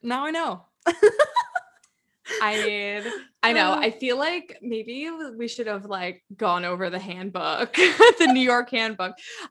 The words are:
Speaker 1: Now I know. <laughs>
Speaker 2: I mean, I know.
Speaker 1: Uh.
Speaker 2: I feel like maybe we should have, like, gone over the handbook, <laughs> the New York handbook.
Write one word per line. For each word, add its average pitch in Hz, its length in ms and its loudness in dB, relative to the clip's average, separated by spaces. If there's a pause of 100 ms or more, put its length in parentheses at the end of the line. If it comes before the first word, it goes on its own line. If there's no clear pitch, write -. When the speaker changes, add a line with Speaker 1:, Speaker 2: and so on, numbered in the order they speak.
Speaker 1:
Now 247 240 -4
I 311 60 -4
know. 302 340 -6 (200)
<laughs> 339 80 2 (1500)
Speaker 2:
I 214 240 0
mean, 208 480 -6 (300)
I 226 100 4
know. 196 200 4
Speaker 1:
Uh. 302 60 -2
Speaker 2:
I 226 120 0
feel 247 260 -2
like 320 440 -4
maybe 240 480 -8 (280)
we 233 120 -6
should 233 180 -6
have, 202 180 -6
like, 185 380 -8 (120)
gone 175 280 0
over 180 260 -4
the 180 100 -6
handbook, 185 720 -6
<laughs> - 20 -6
the 359 560 6
New 254 80 4
York 247 320 2
handbook. 220 440 -4 (360)